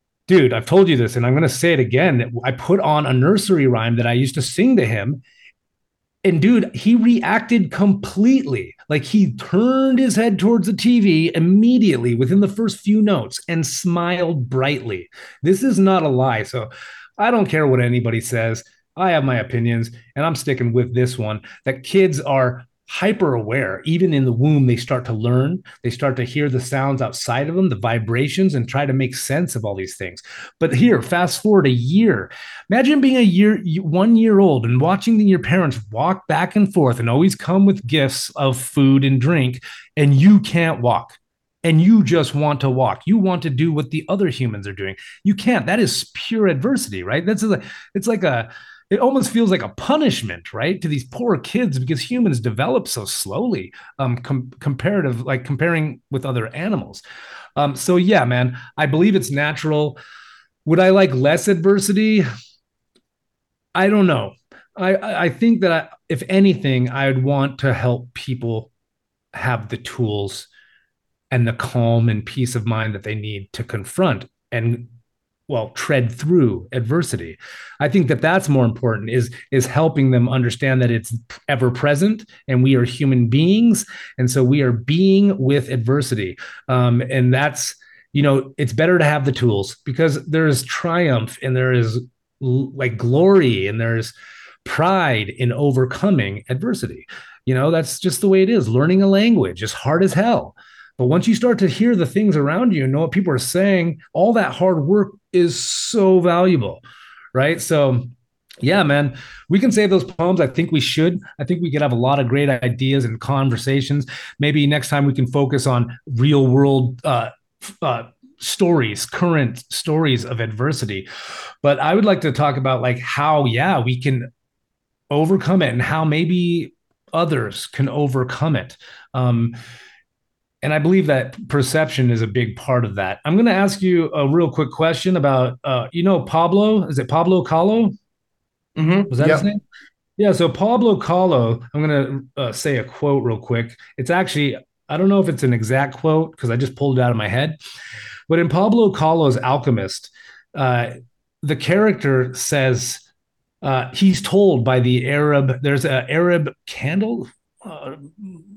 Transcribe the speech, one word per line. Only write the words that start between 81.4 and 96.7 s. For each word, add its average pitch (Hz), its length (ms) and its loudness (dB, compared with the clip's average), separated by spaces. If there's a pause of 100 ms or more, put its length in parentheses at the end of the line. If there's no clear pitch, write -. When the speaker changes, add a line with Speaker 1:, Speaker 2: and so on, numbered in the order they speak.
Speaker 1:
ever 127 220 0
present 147 580 0 (200)
and 127 160 2
we 135 100 4
are 123 100 4
human 123 440 0
beings. 190 580 2 (320)
And 127 100 0
so 131 140 0
we 135 200 2
are 127 100 2
being 190 680 2
with 135 300 0
adversity. 120 680 -2 (300)
Um, 123 340 2
and 123 320 2
that's, 143 440 -2 (360)
you 143 100 0
know, 135 360 0
it's 123 140 -2
better 165 260 2
to 165 60 2
have 147 200 0
the 135 60 0
tools 107 540 -2
because 151 420 -2
there 160 220 0
is 127 160 0
triumph 160 800 -2
and 131 120 -2
there 127 180 0
is 120 280 0 (420)
l-, 131 320 -2
like, 127 220 -6
glory 123 720 2
and 107 120 -4
there's 113 340 -4 (500)
pride 156 640 0
in 120 240 -2
overcoming 131 960 0
adversity. 185 580 -6 (380)